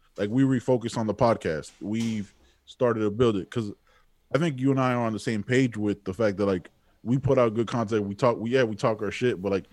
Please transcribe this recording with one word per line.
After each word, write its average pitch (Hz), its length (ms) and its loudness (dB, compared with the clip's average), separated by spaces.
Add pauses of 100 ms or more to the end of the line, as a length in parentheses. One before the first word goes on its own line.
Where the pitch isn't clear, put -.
(180)
like, 104 120 -2
we 127 140 2
refocused 127 540 0
on 113 100 -2
the 104 60 0
podcast. 98 640 0
We've 110 540 -4 (320)
started 117 360 0
to 104 100 0
build 110 260 2
it 87 120 -6
'cause 107 220 -6 (600)
I 135 40 4
think 151 220 0
you 135 120 2
and 135 100 2
I 127 120 2
are 120 120 -2
on 113 80 -2
the 104 60 -6
same 107 240 -4
page 127 340 2
with 104 260 -2
the 95 100 -6
fact 104 240 0
that, 101 80 0
like, 95 240 0 (340)
we 120 140 0
put 135 200 2
out 117 160 4
good 110 140 0
content. 110 360 0
We 98 120 -6
talk, 120 220 2
we, 110 120 -4
yeah, 131 140 4
we 110 120 -2
talk 110 260 -2
our 101 100 -4
shit, 110 300 -2
but, 98 100 -2
like, 95 220 0